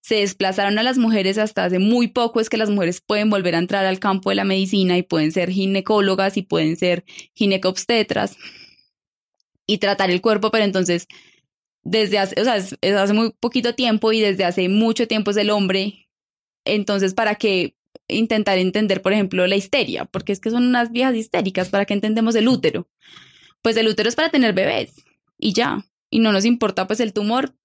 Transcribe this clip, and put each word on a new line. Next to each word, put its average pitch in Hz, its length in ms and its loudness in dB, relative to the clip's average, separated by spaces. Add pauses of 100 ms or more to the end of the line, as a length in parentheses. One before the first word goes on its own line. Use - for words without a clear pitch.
Se - 160 -2
desplazaron 202 600 -2
a 220 40 0
las 254 160 0
mujeres 214 400 2
hasta 214 260 -2
hace 180 140 0
muy 226 300 2
poco, 233 320 0
es 220 100 -2
que 240 60 -2
las 214 140 0
mujeres 180 300 0
pueden 214 300 0
volver 185 240 0
a 170 40 0
entrar 190 280 0
al 190 140 -2
campo 190 300 -2
de 196 60 0
la 196 80 0
medicina 190 540 2
y 180 60 -2
pueden 156 260 0
ser 175 200 -2
ginecólogas 196 840 0
y 202 60 -2
pueden 165 340 -2
ser 180 280 -2 (300)
ginecobstetras 202 1000 -2 (1300)
y 208 140 -2
tratar 196 320 0
el 180 100 0
cuerpo, 214 300 2
pero 220 140 2
entonces, 185 420 0 (760)
desde 208 340 0
hace, 190 220 -2
o 214 40 0
sea, 240 120 2
es, 190 240 -6
es 196 140 0
hace 202 180 2
muy 220 260 2
poquito 240 380 -2
tiempo 220 360 2
y 226 80 2
desde 196 240 2
hace 180 240 0
mucho 220 380 2
tiempo 214 240 -2
es 202 60 0
el 208 140 0
hombre. 196 580 -2 (560)
Entonces, 196 500 0
¿para 214 220 0
qué 190 400 -2 (320)
intentar 214 500 0
entender, 190 440 0
por 190 100 0
ejemplo, 196 340 0
la 190 100 0
histeria? - 480 -2
Porque - 280 -8
es 196 80 -6
que 220 100 -4
son 247 140 2
unas 240 260 2
viejas 254 240 0
histéricas, 190 560 -2
¿para 202 160 0
qué 202 80 -4
entendemos 220 400 0
el 226 140 2
útero? 175 400 0 (760)
Pues 226 140 0
el 220 120 2
útero 214 200 0
es 233 80 -4
para 320 140 0
tener 247 220 4
bebés - 520 -2 (340)
y 208 140 -2
ya, 226 320 -2 (260)
y - 80 0
no 220 140 4
nos 196 120 2
importa, 220 420 0
pues, 214 140 -4
el 220 120 -2
tumor 226 420 -2 (100)